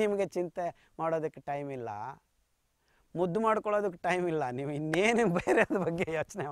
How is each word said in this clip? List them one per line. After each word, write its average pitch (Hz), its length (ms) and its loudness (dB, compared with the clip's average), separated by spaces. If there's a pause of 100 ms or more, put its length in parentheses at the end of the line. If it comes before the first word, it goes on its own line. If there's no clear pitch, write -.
ನಿಮಗೆ 202 240 2 (100)
ಚಿಂತೆ 180 280 -2 (380)
ಮಾಡೋದಕ್ಕೆ 160 480 -2
ಟೈಮ್ 143 280 -4
ಇಲ್ಲ, 117 120 -6 (1200)
ಮುದ್ದು 175 320 0
ಮಾಡ್ಕೊಳ್ಳೋದಕ್ಕೆ 208 640 0
ಟೈಮ್ 180 240 2
ಇಲ್ಲ, 151 120 0 (140)
ನೀವು 143 220 -4
ಇನ್ನೇನು 208 460 4 (120)
ಬೇರೆಯವ್ರ 214 480 2
ಬಗ್ಗೆ 170 220 -2 (100)
ಯೋಚನೆ 151 340 -6